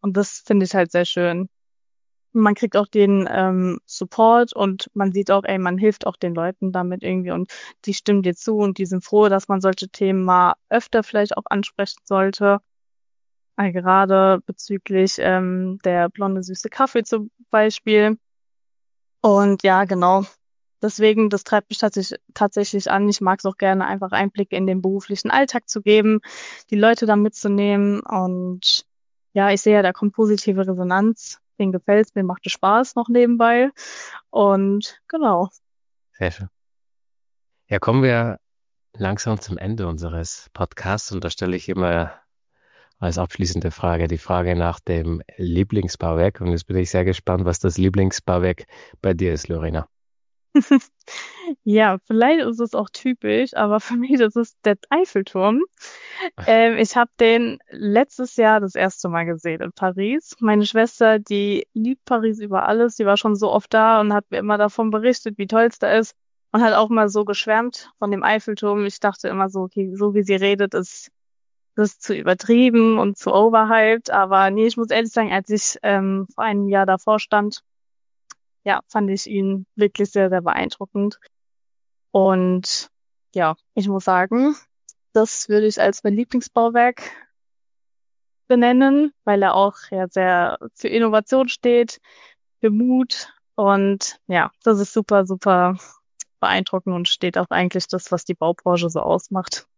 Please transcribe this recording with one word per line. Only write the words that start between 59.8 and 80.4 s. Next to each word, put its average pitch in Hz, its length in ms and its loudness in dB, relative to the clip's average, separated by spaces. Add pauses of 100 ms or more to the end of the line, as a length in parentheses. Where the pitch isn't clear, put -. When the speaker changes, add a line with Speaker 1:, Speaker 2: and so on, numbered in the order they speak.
Speaker 1:
Meine 214 260 2
Schwester, 220 540 2
die 202 540 -4
liebt 233 320 -4
Paris 226 340 -2
über 202 280 -2
alles. 233 280 0
Die 220 100 -2
war 202 120 4
schon 208 180 0
so 202 160 -2
oft - 220 -2
da 220 280 4
und 208 120 0
hat 208 180 -2
mir - 60 -6
immer 208 200 -2
davon 208 340 0
berichtet, 220 460 -2
wie 202 100 -6
toll 226 180 4
es 240 140 -2
da 208 120 0
ist. 220 240 0 (380)
Und 214 100 2
hat 220 120 4
auch 214 140 2
mal 220 200 2
so 208 160 -2
geschwärmt 220 720 -4
von 202 120 -2
dem 196 120 -4
Eiffelturm. 208 640 -2
Ich 202 140 -8
dachte 196 280 -4
immer 190 220 -2
so, 190 140 -6
okay, 190 320 -6
so 202 180 -2
wie 202 100 2
sie 196 120 0
redet, 196 400 0
ist - 360 -8 (640)
das 214 240 0
zu - 160 -6
übertrieben 226 840 2
und 202 180 -2
zu - 160 -2
overhyped. 220 800 4
Aber 190 400 2
nee, 214 160 2
ich 226 100 -4
muss 226 140 -4
ehrlich 226 200 -2
sagen, 220 220 -2
als 190 160 -4
ich, - 340 -4
ähm, 196 520 -2
vor 208 80 -6
einem 202 260 -2
Jahr 196 160 2
davor 190 340 0
stand, 208 440 -2 (1000)
ja, 196 220 -2
fand 208 220 0
ich 196 180 -4
ihn 196 380 -4 (100)
wirklich 202 360 0
sehr, 190 180 2
sehr 185 120 -2